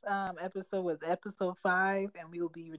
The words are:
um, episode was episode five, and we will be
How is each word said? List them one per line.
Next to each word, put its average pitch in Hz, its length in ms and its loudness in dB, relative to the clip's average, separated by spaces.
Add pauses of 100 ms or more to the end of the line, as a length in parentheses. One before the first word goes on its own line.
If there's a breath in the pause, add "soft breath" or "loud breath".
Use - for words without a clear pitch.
um, 196 360 -2
episode 190 420 -2
was 165 140 0 (100)
episode 180 560 0
five, 196 460 4 (100)
and 165 100 -12
we 170 120 -4
will 170 80 2
be 165 300 -12